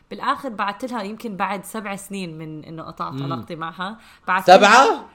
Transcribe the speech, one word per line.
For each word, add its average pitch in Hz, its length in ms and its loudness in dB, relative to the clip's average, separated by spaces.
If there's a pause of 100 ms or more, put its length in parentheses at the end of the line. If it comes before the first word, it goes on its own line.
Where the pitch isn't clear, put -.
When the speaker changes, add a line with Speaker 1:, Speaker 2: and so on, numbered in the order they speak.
(120)
Speaker 1:
بالآخر 269 380 -6
بعتلها 214 540 -6
يمكن 214 320 -10
بعد 190 300 -6
سبع 208 300 -10
سنين 190 420 -12
من 156 280 -14
إنه 160 180 -14
قطعت 170 300 -10
Speaker 2:
مم. 135 100 -8
Speaker 1:
علاقتي - 320 -8
معها. 175 420 -10 (300)
بعتلها 185 300 8
Speaker 3:
سبعة؟ 247 580 6